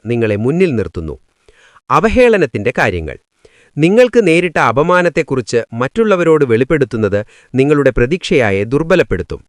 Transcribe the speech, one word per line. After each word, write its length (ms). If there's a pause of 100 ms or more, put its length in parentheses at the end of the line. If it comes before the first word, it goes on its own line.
നിങ്ങളെ 300
മുന്നിൽ 400
നിർത്തുന്നു. 400 (760)
അവഹേളനത്തിന്റെ 880
കാര്യങ്ങൾ. 400 (600)
നിങ്ങൾക്ക് 500
നേരിട്ട 300
അപമാനത്തെക്കുറിച്ച് 1040 (140)
മറ്റുള്ളവരോട് 720
വെളിപ്പെടുത്തുന്നത് 760 (360)
നിങ്ങളുടെ 340
പ്രതീക്ഷയായെ 720
ദുർബലപ്പെടുത്തും. 840